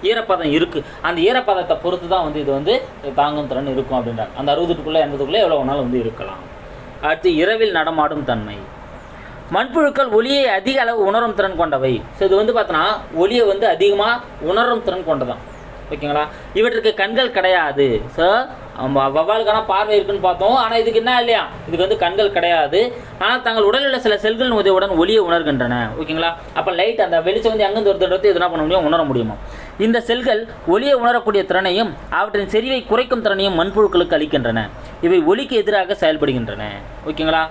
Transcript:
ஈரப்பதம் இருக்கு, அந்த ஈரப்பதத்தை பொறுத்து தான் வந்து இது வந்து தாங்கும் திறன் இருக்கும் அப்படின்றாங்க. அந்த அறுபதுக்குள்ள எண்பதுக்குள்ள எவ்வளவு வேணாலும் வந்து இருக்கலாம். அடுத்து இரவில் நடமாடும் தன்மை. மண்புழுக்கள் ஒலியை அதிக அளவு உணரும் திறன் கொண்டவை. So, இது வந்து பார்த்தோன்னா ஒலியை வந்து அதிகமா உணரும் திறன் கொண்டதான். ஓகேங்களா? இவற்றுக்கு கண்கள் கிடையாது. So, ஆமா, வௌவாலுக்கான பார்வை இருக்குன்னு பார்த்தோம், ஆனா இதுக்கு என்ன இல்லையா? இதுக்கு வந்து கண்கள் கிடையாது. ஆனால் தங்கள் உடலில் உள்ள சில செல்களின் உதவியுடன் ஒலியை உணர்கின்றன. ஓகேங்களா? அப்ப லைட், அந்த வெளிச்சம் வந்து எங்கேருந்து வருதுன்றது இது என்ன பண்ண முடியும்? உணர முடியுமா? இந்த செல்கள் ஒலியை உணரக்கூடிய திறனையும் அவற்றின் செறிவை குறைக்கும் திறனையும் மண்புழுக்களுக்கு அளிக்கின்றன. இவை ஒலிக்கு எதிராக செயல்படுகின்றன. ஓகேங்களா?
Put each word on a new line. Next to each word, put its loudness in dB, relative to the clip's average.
ஈரப்பதம் 0
இருக்கு, 0
அந்த 0
ஈரப்பதத்தை 2
பொறுத்து -2
தான் 2
வந்து -4
இது 0
வந்து 0
தாங்கும் 0
திறன் -2
இருக்கும் -2
அப்படின்றாங்க. -6
அந்த -2
அறுபதுக்குள்ள 0
எண்பதுக்குள்ள -2
எவ்வளவு 2
வேணாலும் -2
வந்து -2
இருக்கலாம். -10
அடுத்து 0
இரவில் 2
நடமாடும் 0
தன்மை. -4
மண்புழுக்கள் 0
ஒலியை 2
அதிக 0
அளவு 2
உணரும் 0
திறன் -2
கொண்டவை. 0
So, 0
இது 4
வந்து 2
பார்த்தோன்னா 0
ஒலியை 4
வந்து 2
அதிகமா 2
உணரும் 0
திறன் -6
கொண்டதான். -4
ஓகேங்களா? -2
இவற்றுக்கு 2
கண்கள் 0
கிடையாது. 4
So, 4
ஆமா, 2
வௌவாலுக்கான 2
பார்வை 2
இருக்குன்னு 0
பார்த்தோம், 2
ஆனா 0
இதுக்கு 2
என்ன 0
இல்லையா? 2
இதுக்கு -2
வந்து 0
கண்கள் 2
கிடையாது. 2
ஆனால் 0
தங்கள் 2
உடலில் 2
உள்ள 0
சில 4
செல்களின் 0
உதவியுடன் 4
ஒலியை 4
உணர்கின்றன. 0
ஓகேங்களா? -2
அப்ப -2
லைட், 2
அந்த 0
வெளிச்சம் 2
வந்து 2
எங்கேருந்து 2
வருதுன்றது 2
இது 2
என்ன 2
பண்ண -2
முடியும்? 2
உணர 2
முடியுமா? -2
இந்த 2
செல்கள் 0
ஒலியை 2
உணரக்கூடிய 2
திறனையும் 0
அவற்றின் -2
செறிவை 0
குறைக்கும் 0
திறனையும் 0
மண்புழுக்களுக்கு 2
அளிக்கின்றன. 0
இவை 4
ஒலிக்கு -2
எதிராக 0
செயல்படுகின்றன. 0
ஓகேங்களா? 0